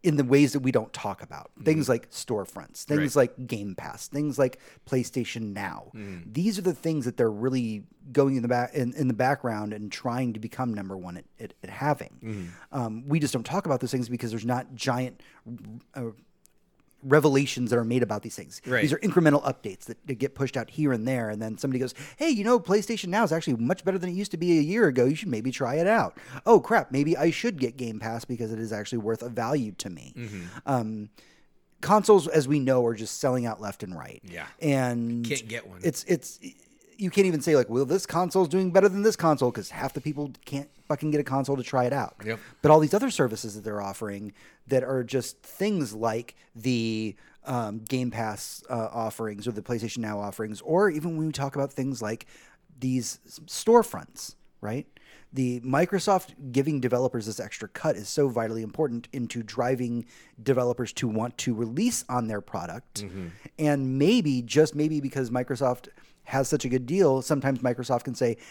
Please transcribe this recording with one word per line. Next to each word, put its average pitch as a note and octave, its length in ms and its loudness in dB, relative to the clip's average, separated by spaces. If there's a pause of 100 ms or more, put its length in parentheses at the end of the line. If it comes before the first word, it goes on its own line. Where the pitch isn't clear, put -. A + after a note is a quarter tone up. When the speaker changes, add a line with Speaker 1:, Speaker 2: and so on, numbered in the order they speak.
Speaker 1:
in D#3 120 4
the C#3+ 80 4
ways C#3 300 6
that C#3+ 60 0
we B2+ 120 0
don't A2 220 0
talk - 300 -8
about. - 260 -16 (140)
Things D#3 220 2
Speaker 2:
Mm-hmm. B2+ 80 2
Speaker 1:
like - 180 -4
storefronts, - 720 -8
things D3 320 0
Speaker 2:
Right. C#3 80 8 (140)
Speaker 1:
like B2+ 100 -10
Game G2+ 260 -6
Pass, - 340 -12
things D3 300 -4
like C3 220 2 (260)
PlayStation A#2 680 -4
Now. G2 420 -8
Speaker 2:
Mm. G2 380 -12
Speaker 1:
These F#3 260 0
are - 20 -8
the E3+ 140 0
things D#3 300 -2
that B2 120 -4
they're A2+ 140 4
really A2+ 520 -2 (280)
going C#3 240 4
in A#2+ 80 0
the A#2+ 40 0
back, B2 280 2
in, B2 180 -2
in C#3+ 140 0
the B2 80 2
background A2 580 0
and G#2 180 -8
trying B2 420 -4
to A2 60 -8
become A#2+ 340 -4
number G2 220 -8
one F2+ 220 -10
at, - 80 -16 (140)
at, A2+ 140 -14 (100)
at G3 80 -14
having. C#3 520 -2
Speaker 2:
Mm-hmm. G#2 220 -8 (260)
Speaker 1:
Um, A#2+ 360 -6
we D3+ 120 2
just C#3+ 140 -2
don't A#2+ 120 -4
talk F3+ 200 -4
about C#3 160 0
those B2+ 100 -4
things B2 160 -2
because A#2+ 220 -6
there's A2 160 -6
not B2 300 -4
giant, B2 460 -4 (760)
uh, A#2+ 160 -8 (920)
revelations C3+ 680 4
that A#2+ 80 4
are A#2 80 2
made B2 160 2
about G#2+ 220 -2
these A2 120 -12
things. - 300 -16
Speaker 2:
Right. B2+ 160 2
Speaker 1:
These C#3+ 100 4
are E3 60 2
incremental D#3 480 6
updates G#2+ 400 -4
that, - 220 -14
that C3 80 -4
get B2+ 180 -4
pushed C3+ 240 -4
out A#2 140 -6
here D3 200 2
and A2+ 160 0
there, A#2+ 220 -2
and G#2+ 100 -6
then A2 200 -6
somebody C3+ 200 -2
goes, B2 140 -4 (240)
"Hey, D#4+ 120 0
you G#3+ 140 0
know, A#3+ 160 4
PlayStation G#3 500 0
Now G#3 140 2
is D#3 80 2
actually D#3+ 260 0
much B2 280 0
better F#3+ 140 0
than F3+ 100 -4
it F3 40 -4
used G3 180 -4
to F3+ 60 -8
be E3+ 200 4
a D3+ 40 6
year F#3+ 260 4
ago. B2 180 4
You C#3 80 4
should F3 140 -6
maybe B2 240 -2
try C3 240 -2
it E3 100 2
out. G3+ 320 2 (260)
Oh, A3 160 8
crap, F3+ 320 2
maybe D3 240 2
I E3 140 2
should G3 300 -2
get A#2+ 180 -4
Game A2+ 220 -8
Pass A2+ 260 -6
because A2+ 260 -6
it A2+ 80 -6
is A2+ 140 -4
actually G#2+ 240 -6
worth A2 240 -2
a A#2+ 80 -8
value A#2 440 -2
to F#2+ 180 -10
me." - 260 -16
Speaker 2:
Mm-hmm. G#2 240 -10 (240)
Speaker 1:
Um, A2 440 -2 (720)
consoles, G3 460 6
as D#3+ 200 2
we D3 120 2
know, C3 280 4
are A#2 80 0
just A2 240 -10
selling B2+ 260 0
out G#2+ 160 -6
left G2+ 220 -8
and F#2 120 -10
right. - 300 -14
Speaker 2:
Yeah. E2+ 220 -12 (120)
Speaker 1:
And A#2+ 680 0
Speaker 2:
Can't A#2 220 -4
get A2+ 200 -10
one. F2+ 160 -18
Speaker 1:
it's, - 220 -2
it's, - 340 -2 (580)
you F#3 140 -2
can't G3 160 6
even D#3+ 140 2
say, D#3+ 140 4
like, B2 140 6
"Well, B2+ 160 2
this E3+ 220 0
console's F3 420 2
doing F#3 220 0
better G3 180 6
than G3 140 -2
this G#3+ 120 4
console," C#3 360 4
'cause G#2 180 -10
half - 240 -8
the C#3 80 -6
people C#3+ 300 -6 (140)
can't C#3+ 220 -8 (200)
fucking D3+ 240 -2
get D3 80 2
a D3 40 0
console C3+ 340 0
to B2 60 -6
try B2+ 200 0
it B2 100 2
out. C3+ 220 -4 (100)
Speaker 2:
Yep. A2+ 140 -6 (220)
Speaker 1:
But C#3+ 100 8
all D#3 80 12
these D#3 140 4
other A3+ 180 2
services A2 440 -2
that G#2 80 -12
they're G#2 180 -6
offering G2+ 500 -8 (360)
that C3 180 2
are B2+ 180 0
just A#2+ 400 -4
things F3+ 500 -2
like A2+ 400 -2 (220)
the, A2 580 0 (320)
um, A2+ 340 -4
Game B2 300 -2
Pass, A2 600 -6
uh, A2+ 240 -2
offerings A2 560 -6
or - 20 -4
the G#2 100 -6
PlayStation A2+ 380 -4
Now G#2+ 200 -4
offerings, G#2 420 -8
or F#3 280 2
even D#3+ 280 -4
when D#3+ 100 -2
we D3+ 60 -4
talk C#3 220 -4
about C3+ 180 -2
things C3 280 -4
like A2 240 -6 (540)
these B2+ 480 -2
s-, - 200 -20
storefronts, - 880 2 (260)
right? A#2 260 -6 (460)
The B2 260 0
Microsoft C#3+ 960 0
giving C#3 260 2
developers B2 460 0
this A2 160 -6
extra - 260 -10
cut - 300 -2
is G#2 100 -12
so C#3 220 2
vitally A2+ 320 -2
important A#2 500 -4
into A#2+ 320 -6
driving A#2+ 600 -2 (360)
developers B2 520 0
to - 160 -2
want A2 300 -4
to B2 140 0
release B2 540 -2
on A#2+ 200 -2
their G#2+ 140 -4
product. - 640 -10
Speaker 2:
Mm-hmm. F#2 240 -10 (320)
Speaker 1:
And C#3 400 2
maybe, D3+ 420 4
just D3+ 320 4
maybe D3+ 280 0
because C3 280 -4
Microsoft B2+ 600 -2 (340)
has C3+ 240 0
such - 160 0
a C3+ 60 -2
good B2+ 160 0
deal, C#3 360 4
sometimes C3+ 380 0
Microsoft B2 460 0
can B2+ 100 -6
say, A#2 220 0 (140)